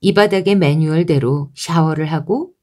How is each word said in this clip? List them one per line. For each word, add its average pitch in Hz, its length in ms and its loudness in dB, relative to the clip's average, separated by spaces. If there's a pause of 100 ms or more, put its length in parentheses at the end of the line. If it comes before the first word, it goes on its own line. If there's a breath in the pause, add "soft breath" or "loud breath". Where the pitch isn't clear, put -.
이 190 120 2
바닥의 202 440 2
매뉴얼대로 156 960 0
샤워를 156 580 -2
하고 196 400 -4 (100)